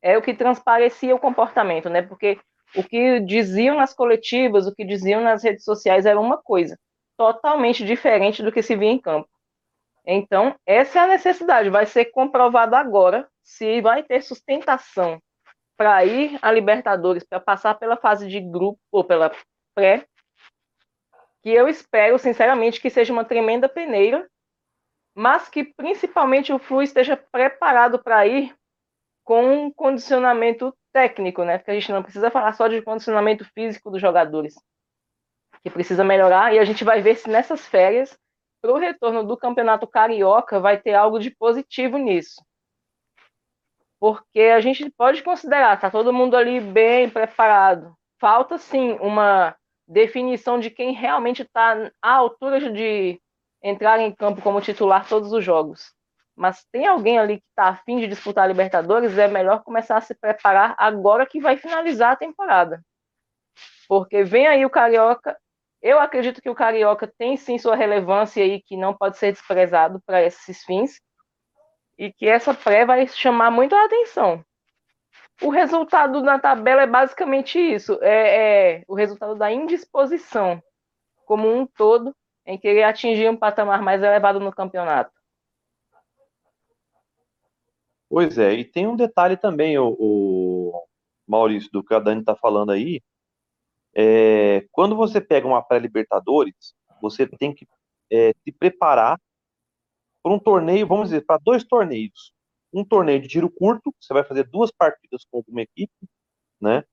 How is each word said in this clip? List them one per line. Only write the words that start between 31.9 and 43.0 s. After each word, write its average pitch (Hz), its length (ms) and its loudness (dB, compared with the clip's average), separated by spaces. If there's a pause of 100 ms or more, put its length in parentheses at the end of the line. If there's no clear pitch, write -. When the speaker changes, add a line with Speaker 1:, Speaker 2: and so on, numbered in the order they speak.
Speaker 1:
não 196 100 -4
precisa 202 260 -4
falar 233 220 -2
só 226 160 -2
de 220 140 -2
condicionamento 214 720 -4
físico 214 360 -12
dos 190 120 -8
jogadores, 156 540 0 (1080)
que 175 60 -12
precisa 180 340 -2
melhorar, 196 500 4
e 220 60 4
a 208 60 6
gente 214 180 -6
vai 220 180 2
ver 220 140 4
se 226 140 -14
nessas 247 360 -2
férias, 208 540 0 (420)
pro 240 140 0
retorno 254 480 -4
do 220 140 -6
Campeonato 233 500 -2
Carioca, 220 720 2
vai 202 180 2
ter 208 160 -4
algo 220 260 2
de 233 120 -8
positivo 247 640 -4
nisso. 190 460 -4 (1600)